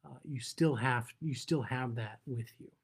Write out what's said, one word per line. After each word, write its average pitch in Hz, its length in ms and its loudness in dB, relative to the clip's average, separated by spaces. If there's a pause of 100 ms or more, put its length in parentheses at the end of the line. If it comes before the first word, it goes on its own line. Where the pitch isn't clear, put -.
Uh, 131 200 -14
you 135 160 -4
still 156 340 4
have, 120 320 2 (140)
you 156 120 0
still 143 280 0
have 123 340 -2
that 107 320 -6
with 117 320 -6
you. 127 100 -16 (140)